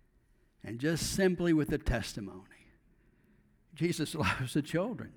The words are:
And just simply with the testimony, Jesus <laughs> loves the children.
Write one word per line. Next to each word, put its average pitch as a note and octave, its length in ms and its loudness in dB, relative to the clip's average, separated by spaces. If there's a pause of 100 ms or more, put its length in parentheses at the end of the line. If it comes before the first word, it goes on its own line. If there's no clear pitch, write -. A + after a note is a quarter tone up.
(640)
And A2 140 -8
just D3+ 360 -2
simply F3+ 380 4
with D3+ 180 4
the D3+ 80 0
testimony, G2 640 -4 (1300)
Jesus D#3 400 0
<laughs> - 0 -
loves B2+ 400 -2
the D3+ 80 2
children. D#3+ 540 -4